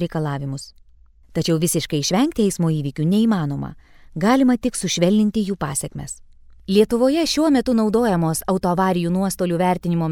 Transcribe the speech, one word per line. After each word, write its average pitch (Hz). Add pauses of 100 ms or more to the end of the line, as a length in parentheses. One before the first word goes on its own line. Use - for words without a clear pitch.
reikalavimus. 143 (580)
Tačiau 165
visiškai 156
išvengti 240
eismo 175
įvykių 151
neįmanoma. 165 (440)
Galima 247
tik -
sušvelninti 208
jų 196
pasekmes. 147 (480)
Lietuvoje 240
šiuo 311
metu 254
naudojamos 208
autoavarijų 185
nuostolių 180
vertinimo 175